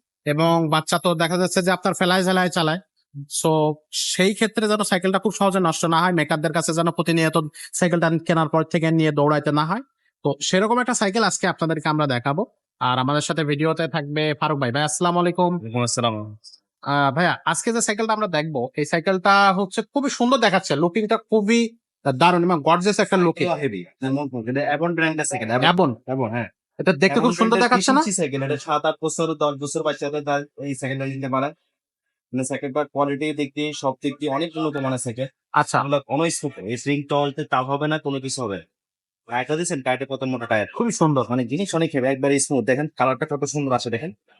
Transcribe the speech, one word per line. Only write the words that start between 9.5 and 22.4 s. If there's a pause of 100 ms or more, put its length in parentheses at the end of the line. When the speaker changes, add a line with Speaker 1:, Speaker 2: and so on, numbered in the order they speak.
Speaker 1:
না
হয়। (420)
তো
সেরকম
একটা
সাইকেল
আজকে
আপনাদেরকে
আমরা
দেখাবো। (340)
আর
আমাদের
সাথে
ভিডিওতে
থাকবে
ফারুক
ভাই।
ভাই,
আসসালামু
আলাইকুম।
Speaker 2:
ওয়ালাইকুম
আসসালাম। (440)
Speaker 1:
আহ,
ভাইয়া,
আজকে
যে
সাইকেলটা
আমরা
দেখবো,
এই
সাইকেলটা
হচ্ছে
খুবই
সুন্দর
দেখাচ্ছে,
লুকিংটা
খুবই (460)
দারুণ